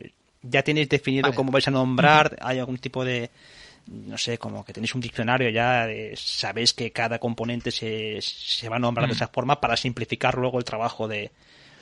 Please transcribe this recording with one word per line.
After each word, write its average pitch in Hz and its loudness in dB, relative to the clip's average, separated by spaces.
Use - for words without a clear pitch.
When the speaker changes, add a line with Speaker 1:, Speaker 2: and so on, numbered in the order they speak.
Speaker 1:
¿Ya 135 2
tenéis 151 2
definido 135 2
Speaker 2:
Vale. 135 2
Speaker 1:
cómo 131 2
vais 131 4
a 139 2
nombrar? 139 6
Speaker 2:
Ujú. - -8
Speaker 1:
¿Hay 127 0
algún 127 -6
tipo 131 -4
de, 123 -2
no 107 -12
sé, 117 -4
como 104 -10
que - -16
tenéis 110 -4
un 127 -2
diccionario 120 0
ya, 117 2
de, 110 -8
sabéis 113 -2
que 117 -6
cada 117 -2
componente 117 -4
se, 110 -6
se - -6
va 113 -2
a - 0
nombrar 120 2
de 120 -2
Speaker 2:
Mm. 113 -2
Speaker 1:
esa 113 -2
forma 131 0
para 117 2
simplificar 120 -2
luego 127 -2
el 120 -2
trabajo 113 -4
de 104 -6